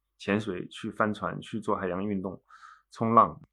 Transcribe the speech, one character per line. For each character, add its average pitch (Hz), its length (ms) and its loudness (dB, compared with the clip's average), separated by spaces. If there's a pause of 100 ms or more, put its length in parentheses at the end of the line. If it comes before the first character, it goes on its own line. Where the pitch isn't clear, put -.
(180)
潜 101 220 2
水、 104 280 -4
去 - 220 -8
帆 107 240 -4
船、 98 260 -6
去 - 200 -8
做 101 160 -2
海 95 120 -4
洋 90 160 -2
运 101 180 -4
动、 95 200 -8 (500)
冲 113 220 0
浪， 104 260 8 (140)